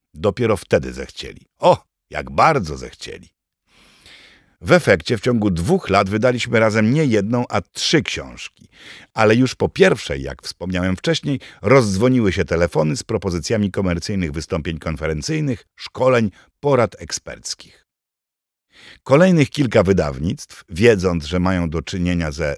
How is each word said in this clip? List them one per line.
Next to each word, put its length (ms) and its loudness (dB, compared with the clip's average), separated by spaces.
Dopiero 420 -2
wtedy 360 -2
zechcieli. 540 -14
O, 260 2
jak 200 -8
bardzo 460 2
zechcieli. 520 -16
W 120 -2
efekcie 460 4
w 20 -12
ciągu 300 0
dwóch 400 0
lat 200 4
wydaliśmy 500 0
razem 340 2
nie 100 2
jedną, 440 0
a 120 -2
trzy 420 -2
książki. 680 -12
Ale 220 4
już 180 2
po 140 -2
pierwszej, 540 0
jak 200 -12
wspomniałem 540 -4
wcześniej, 440 -4
rozdzwoniły 720 2
się 120 -2
telefony 520 0
z 60 -10
propozycjami 680 -2
komercyjnych 600 -2
wystąpień 460 -6
konferencyjnych, 840 -6
szkoleń, 540 0
porad 420 0
eksperckich. 840 -14
Kolejnych 480 4
kilka 320 2
wydawnictw, 840 -2
wiedząc, 560 2
że 160 -2
mają 300 0
do 120 -4
czynienia 500 -2
ze 240 -4